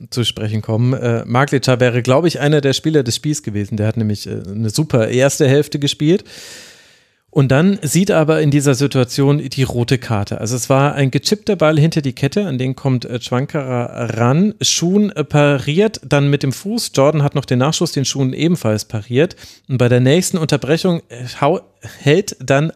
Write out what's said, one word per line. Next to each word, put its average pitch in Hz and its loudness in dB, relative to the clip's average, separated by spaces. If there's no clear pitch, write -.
zu 120 -2
sprechen 107 -4
kommen. 113 0
Äh, 117 -2
Maglica 127 2
wäre, 123 2
glaub 131 2
ich, 143 -2
einer 147 2
der 135 2
Spieler 156 2
des 117 -4
Spiels 151 -4
gewesen. 104 -6
Der 104 0
hat 110 -2
nämlich, 107 -4
äh, 107 -8
eine 107 -4
super 117 0
erste 131 2
Hälfte 147 2
gespielt. 147 0
Und 139 2
dann 170 2
sieht 175 0
er 160 2
aber 156 2
in 147 2
dieser 143 4
Situation 139 0
die 135 -4
rote 120 0
Karte. 107 -4
Also 113 -4
es 120 -6
war 139 2
ein 135 0
gechippter 202 -2
Ball 156 2
hinter 160 2
die 131 -4
Kette, 170 -2
an 135 -4
den 131 -4
kommt, 127 -2
äh, 123 -6
Chawankara 127 -4
ran. 120 2
Schun, 196 0
äh, 151 -4
pariert 147 0
dann 143 2
mit 143 0
dem 135 -2
Fuß. - -6
Jordan 147 4
hat 143 0
noch 139 -4
den 123 0
Nachschuss, 156 0
den 139 -2
Schun 131 -2
ebenfalls 131 0
pariert. 123 -2
Und 131 -2
bei 123 4
der 123 4
nächsten 160 2
Unterbrechung, 160 0
äh, 120 -14
hau-, 156 0
hält - 0
dann 139 0